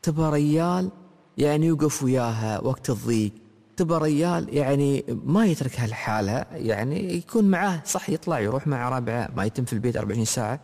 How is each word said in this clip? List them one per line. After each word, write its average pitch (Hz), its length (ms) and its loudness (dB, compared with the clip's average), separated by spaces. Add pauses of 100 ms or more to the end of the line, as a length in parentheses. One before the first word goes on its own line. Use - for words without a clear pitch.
تبى 160 200 0
ريال 160 680 2 (480)
يعني 147 280 2
يوقف 151 380 2
وياها 117 560 0
وقت - 300 -4
الضيق، 110 420 0 (460)
تبى 170 160 2
ريال 156 640 0
يعني 139 500 2 (200)
ما 190 200 4
يتركها 131 420 0
لحالها، 107 640 -2
يعني 147 640 -2
يكون 208 280 0
معاه، 190 400 2
صح، - 240 -6
يطلع 160 300 -2
يروح 113 280 0
مع 123 220 -2
رابعة، 120 460 -2
ما 95 100 -2
يتم 120 200 -2
في - 80 -6
البيت 113 240 -2
أربعة 107 120 -2
وعشرين 110 160 0
ساعة. 120 380 -2